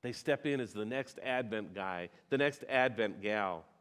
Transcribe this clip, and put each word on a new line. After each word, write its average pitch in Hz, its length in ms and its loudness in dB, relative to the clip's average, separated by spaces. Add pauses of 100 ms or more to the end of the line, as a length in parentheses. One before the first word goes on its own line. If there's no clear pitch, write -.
They 123 100 -4
step - 340 0
in 143 140 2
as 110 120 -4
the 104 120 -2
next 127 380 -4
Advent 110 520 -2
guy, 92 340 -4 (220)
the 139 80 2
next 143 300 2
Advent 117 520 2
gal 98 440 0 (160)